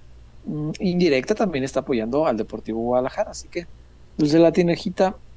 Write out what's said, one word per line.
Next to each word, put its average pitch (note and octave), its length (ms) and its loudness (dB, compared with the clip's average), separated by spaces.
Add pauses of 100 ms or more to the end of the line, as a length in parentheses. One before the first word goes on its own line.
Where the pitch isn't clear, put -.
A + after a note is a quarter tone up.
(460)
mm, D3+ 260 -4 (100)
indirecta F3 520 2
también E3 300 -2
está C3+ 160 -4
apoyando C3 480 0
al A#2+ 80 0
Deportivo A2 460 -6
Guadalajara, B2+ 500 -2
así - 160 -14
que F3 200 -10 (500)
Dulces D#3 240 4
La E3 100 8
Tinajita F3+ 640 0 (200)